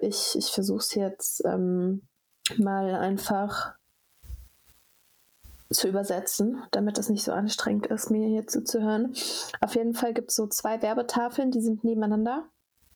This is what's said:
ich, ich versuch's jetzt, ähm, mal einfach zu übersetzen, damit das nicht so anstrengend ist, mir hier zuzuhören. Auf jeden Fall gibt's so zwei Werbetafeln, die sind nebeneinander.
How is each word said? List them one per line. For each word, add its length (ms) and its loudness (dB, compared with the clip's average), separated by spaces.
ich, 360 0
ich 100 0
versuch's 480 0
jetzt, 500 -2
ähm, 580 2
mal 380 2
einfach 800 -2
zu 180 2
übersetzen, 840 0
damit 280 0
das 100 -2
nicht 160 0
so 80 0
anstrengend 540 0
ist, 240 -2
mir 180 2
hier 180 0
zuzuhören. 680 0
Auf 120 2
jeden 200 2
Fall 180 0
gibt's 240 -2
so 100 0
zwei 360 -2
Werbetafeln, 680 0
die 120 2
sind 200 2
nebeneinander. 640 2